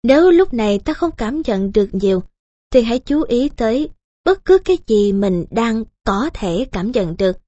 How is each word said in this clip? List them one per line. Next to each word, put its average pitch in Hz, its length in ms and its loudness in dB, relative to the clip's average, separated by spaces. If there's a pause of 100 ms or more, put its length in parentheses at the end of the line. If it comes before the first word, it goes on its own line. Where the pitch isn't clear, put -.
Nếu 302 280 6
lúc 349 220 4
này 208 260 0
ta 302 140 -4
không 330 240 -4
cảm 254 280 -4
nhận 196 260 -2
được 202 200 0
nhiều, 190 320 0 (480)
thì 254 100 6
hãy 233 180 -2
chú 294 220 -2
ý 262 280 0
tới 247 400 -2 (360)
bất 381 200 0
cứ 381 120 6
cái 370 200 0 (100)
gì 208 260 2
mình 196 380 0
đang 226 320 -2 (200)
có 208 300 -2
thể 190 380 -4
cảm 196 200 -4
nhận 185 260 -2
được. 185 200 -2 (100)